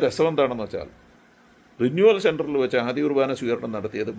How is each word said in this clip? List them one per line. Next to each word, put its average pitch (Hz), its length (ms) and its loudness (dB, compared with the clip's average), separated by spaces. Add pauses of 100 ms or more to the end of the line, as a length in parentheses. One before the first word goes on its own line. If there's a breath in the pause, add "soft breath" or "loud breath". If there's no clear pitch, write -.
രസം 147 280 2
എന്താണെന്ന് 123 340 0
വെച്ചാൽ 80 200 -10 (920)
റിന്യൂവൽ 190 420 4
സെന്ററിൽ 156 360 0
വെച്ച് 127 220 0
ആദ്യ 123 220 -4
കുർബാന 139 340 2
സ്വീകരണം 120 360 -2
നടത്തിയത് 104 440 -4